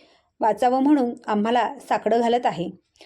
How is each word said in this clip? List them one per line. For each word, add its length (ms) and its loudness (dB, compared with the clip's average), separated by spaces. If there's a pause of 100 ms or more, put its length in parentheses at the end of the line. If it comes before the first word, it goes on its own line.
(400)
वाचावं 440 0
म्हणून 300 2 (140)
आम्हाला 520 0
साकडं 420 0
घालत 240 0
आहे," 240 -4 (360)